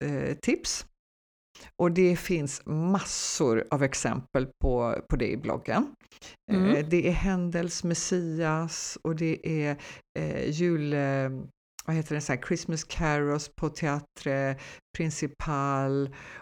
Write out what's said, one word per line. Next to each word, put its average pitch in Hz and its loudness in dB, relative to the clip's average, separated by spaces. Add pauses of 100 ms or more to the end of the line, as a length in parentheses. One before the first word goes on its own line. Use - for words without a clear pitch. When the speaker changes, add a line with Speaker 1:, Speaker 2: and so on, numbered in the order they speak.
Speaker 1:
eh, 139 -2
tips. - 0 (960)
Och 175 6
det 180 6
finns 156 -2
massor 156 2
av 143 4
exempel 131 -2 (160)
på, 120 2 (140)
på 147 4
det 123 2
i 107 -2
bloggen. 170 -2 (640)
Speaker 2:
Mm. 196 4
Speaker 1:
Eh, 151 2
det 170 4
är 180 4
Händels 175 0
Messias 165 0
och 160 0
det 160 0
är, 147 0 (420)
eh, 147 -2
jul... 151 2
Eh, 139 0 (600)
vad 160 2
heter 156 0
det, 147 -2
så 143 -2
här 127 -2
Christmas 165 -2
carols 147 0
på 156 -2
Teatre 143 -2 (420)
Principal 139 0 (320)